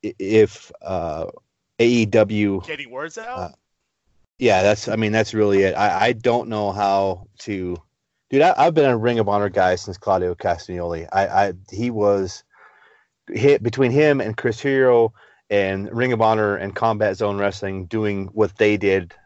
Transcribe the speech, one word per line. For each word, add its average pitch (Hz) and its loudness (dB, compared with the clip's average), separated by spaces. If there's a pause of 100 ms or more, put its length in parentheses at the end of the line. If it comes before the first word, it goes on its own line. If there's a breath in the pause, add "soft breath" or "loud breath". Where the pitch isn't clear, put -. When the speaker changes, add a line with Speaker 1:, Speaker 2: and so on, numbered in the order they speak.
Speaker 1:
i-, 101 -8
if, 104 2 (120)
uh, 82 -6 (540)
A 117 4
E 120 4
W, 104 2
Speaker 2:
Katie 147 -12
Ward's 139 -12
out? 240 -12
Speaker 1:
uh, 85 -10 (880)
yeah, 101 4
that's, 104 2
I 110 -2
mean, 110 0
that's 110 0
really 101 4
it. 95 2
I, 101 0
I 123 0
don't 117 -2
know 104 -2
how 98 -2 (120)
to, 92 -8 (520)
dude, 135 2
I, 180 4
I've 165 2
been 147 4
a 120 2
Ring 117 0
of 101 2
Honor 101 0
guy 92 2
since 90 -12
Claudio 90 -2
Castagnoli. 85 -6
I, 98 0
I, 98 0 (180)
he 113 -4
was 101 -2 (880 soft breath)
hit 131 2
between 120 0
him 143 2
and 110 -6
Chris 117 -4
Hero 127 2 (360 soft breath)
and 98 -2
Ring 123 -2
of 110 -2
Honor 107 2
and 95 -8
Combat 107 -2
Zone 104 -4
Wrestling 95 -4
doing 101 -4
what 104 -2
they 104 2
did 95 0 (120)